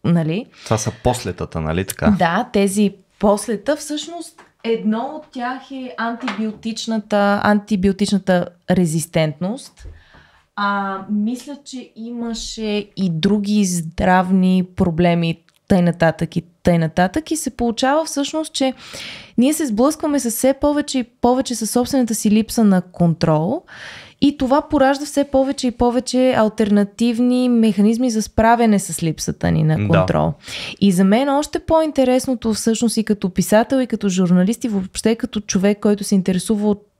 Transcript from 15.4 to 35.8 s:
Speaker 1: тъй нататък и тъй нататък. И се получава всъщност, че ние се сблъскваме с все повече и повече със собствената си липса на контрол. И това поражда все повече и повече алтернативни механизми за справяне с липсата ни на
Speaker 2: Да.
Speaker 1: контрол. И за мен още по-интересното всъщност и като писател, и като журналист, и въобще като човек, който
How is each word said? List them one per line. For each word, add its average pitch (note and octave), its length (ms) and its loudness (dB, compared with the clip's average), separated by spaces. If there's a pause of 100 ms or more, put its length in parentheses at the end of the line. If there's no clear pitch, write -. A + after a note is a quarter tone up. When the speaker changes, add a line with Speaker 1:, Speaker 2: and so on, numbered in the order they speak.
Speaker 1:
тъй F#3 140 4
нататък E3 540 0
и F3 80 -4 (200)
тъй E3+ 140 4
нататък. F3+ 540 -2
И D#4+ 40 0
се C#4 140 -6
получава C4 560 -2
всъщност, D#4 480 -6
че C4 200 -2 (640)
ние C4 160 4
се D#4 120 -2
сблъскваме C#4+ 540 0
с A#3+ 100 -2
все C4 240 0
повече D4 460 -2
и A#3+ 40 -4
повече B3 520 0
със A3 160 -6
собствената B3 440 0
си G#3 160 0
липса A3 320 2
на F#3+ 180 4
контрол. E3 800 0 (600)
И C#4+ 160 2
това C4+ 240 2
поражда C#4+ 440 0
все C#4+ 180 -2
повече C4+ 440 0
и A#3 40 0
повече B3 640 0
алтернативни A3 1160 2
механизми A3+ 600 2
за A3 120 -2
справяне A3+ 580 2
с E3+ 240 -6
липсата - 480 -2
ни D#3 120 2
на D#3 140 2
Speaker 2:
Да. G#2 120 0
Speaker 1:
контрол. D3 440 2 (480)
И G3 100 4
за F3+ 120 4
мен A#3 260 2
още D4 300 -2
по-интересното C4 920 0
всъщност A3+ 440 -2
и G#3+ 60 -2
като G3+ 260 -2
писател, A3 480 2
и B3+ 100 0
като G3+ 220 -4
журналист, F3+ 540 2
и A#3+ 60 -4
въобще G3+ 460 -2
като A3+ 240 -6
човек, G3+ 400 0
който G#3 240 0